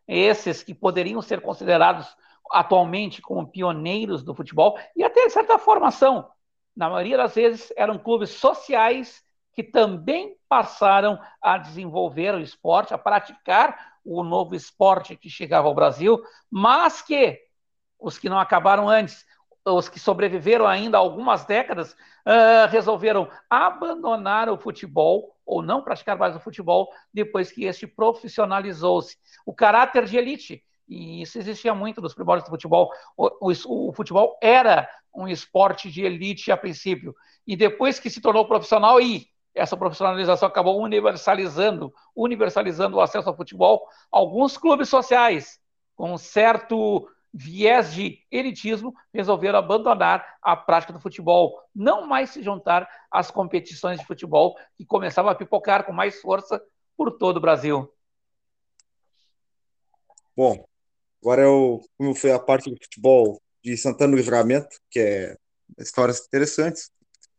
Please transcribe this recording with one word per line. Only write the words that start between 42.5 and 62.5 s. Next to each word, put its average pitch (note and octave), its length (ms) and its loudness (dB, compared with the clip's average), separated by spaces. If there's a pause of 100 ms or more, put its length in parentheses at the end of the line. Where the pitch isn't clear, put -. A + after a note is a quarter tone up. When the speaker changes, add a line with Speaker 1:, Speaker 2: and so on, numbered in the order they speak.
Speaker 1:
o F#3+ 40 2
acesso G3 280 0
ao D#3 80 -8
futebol, F#3+ 520 0 (200)
alguns G3+ 480 0
clubes C#4+ 320 2
sociais, A#3+ 720 0 (380)
com F3 200 -10
certo A3 920 0 (240)
viés F#3 580 0
de F#3+ 280 -10 (100)
elitismo, A#3+ 640 -8 (180)
resolveram G3 460 0
abandonar F#3+ 800 0
a E3+ 160 0
prática E3+ 360 -2
do F3 80 -18
futebol, F3 600 0 (140)
não D4 320 -2
mais C4+ 240 -4
se D4+ 100 -16
juntar F#3+ 480 -4 (220)
às F3+ 220 -2
competições F3+ 640 -6
de C#3+ 80 -18
futebol D#3 500 0 (200)
que - 100 -20
começavam G3 460 0
a - 20 -2
pipocar G3 500 -2
com G3 80 -10
mais G3 280 -4
força G3 420 -4 (340)
por D4+ 220 -2
todo F3+ 200 0
o - 20 -4
Brasil. D3 520 0 (2500)
Speaker 2:
Bom, B2 280 0 (560)
agora B2 220 2
eu, C3+ 380 4 (180)
como C#3 160 -2
foi C3+ 160 0
a B2 80 2
parte C3+ 320 0